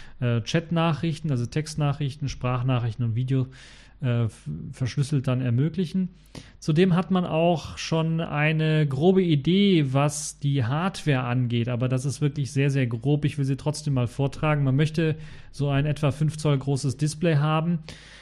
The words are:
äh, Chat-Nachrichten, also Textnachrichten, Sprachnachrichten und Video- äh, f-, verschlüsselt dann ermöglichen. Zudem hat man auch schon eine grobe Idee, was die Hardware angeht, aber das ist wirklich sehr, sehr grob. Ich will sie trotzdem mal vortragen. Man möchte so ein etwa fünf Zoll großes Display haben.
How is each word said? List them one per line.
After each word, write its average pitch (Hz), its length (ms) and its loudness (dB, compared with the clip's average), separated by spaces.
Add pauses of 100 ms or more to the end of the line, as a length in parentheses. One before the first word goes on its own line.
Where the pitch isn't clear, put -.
(180)
äh, 120 220 0
Chat-Nachrichten, 165 880 -2
also 123 160 0
Textnachrichten, 147 840 -4
Sprachnachrichten 123 760 -2
und 110 100 0
Video- 131 320 0 (560)
äh, 120 220 0
f-, - 240 -6 (240)
verschlüsselt 131 540 -2
dann 127 140 0
ermöglichen. 160 720 0 (480)
Zudem 165 360 4
hat 185 160 2
man 185 140 2
auch 160 540 0
schon 160 420 0
eine 156 680 2
grobe 170 360 4
Idee, 170 720 4
was 147 460 0
die 139 260 0
Hardware 143 600 0
angeht, 120 440 0
aber 123 200 0
das 127 160 0
ist 139 160 -4
wirklich 143 320 -2
sehr, 139 180 2
sehr 135 160 2
grob. 139 380 0
Ich - 140 -2
will 139 60 0
sie 135 120 0
trotzdem 147 380 -4
mal 123 120 2
vortragen. 143 580 0
Man 135 120 4
möchte 156 400 2 (340)
so 143 180 -4
ein 139 180 2
etwa 147 240 0
fünf 151 260 0
Zoll 143 220 2
großes 135 380 -2
Display 156 400 0
haben. 156 420 0 (440)